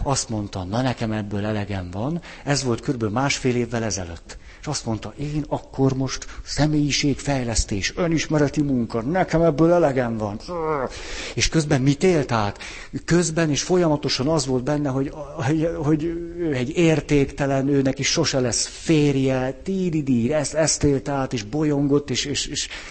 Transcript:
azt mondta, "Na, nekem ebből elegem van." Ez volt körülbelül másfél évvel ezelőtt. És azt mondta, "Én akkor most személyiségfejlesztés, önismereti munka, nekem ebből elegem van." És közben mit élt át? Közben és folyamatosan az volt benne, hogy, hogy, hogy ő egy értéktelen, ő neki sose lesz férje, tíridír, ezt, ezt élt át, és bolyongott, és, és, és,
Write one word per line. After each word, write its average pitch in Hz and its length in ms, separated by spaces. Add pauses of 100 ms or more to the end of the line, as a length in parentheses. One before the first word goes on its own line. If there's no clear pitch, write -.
azt 135 260
mondta, 101 340
"Na, 104 180
nekem 120 300
ebből 104 340
elegem 101 460
van." 135 300 (220)
Ez 135 200
volt 117 180
körülbelül 113 320
másfél 131 420
évvel 120 280
ezelőtt. 92 540 (240)
És - 60
azt 147 180
mondta, 107 320
"Én 147 300
akkor 135 460
most 131 340 (180)
személyiségfejlesztés, 139 1500
önismereti 156 680
munka, 120 400
nekem 160 400
ebből 165 320
elegem 131 440
van." 107 220 (920)
És - 160
közben 147 320
mit 139 220
élt 170 280
át? 104 280 (460)
Közben 165 440
és 135 120
folyamatosan 151 680
az 156 180
volt 131 180
benne, 147 260
hogy, 139 240 (220)
hogy, 156 340 (140)
hogy 151 200 (340)
ő 165 160
egy 127 160
értéktelen, 143 1000
ő 143 140
neki 135 220
sose 143 360
lesz 120 260
férje, 135 1000
tíridír, 156 680
ezt, 151 200
ezt 156 300
élt 143 260
át, 131 240
és 113 100
bolyongott, 143 680
és, 123 160
és, 143 200
és, 139 240 (220)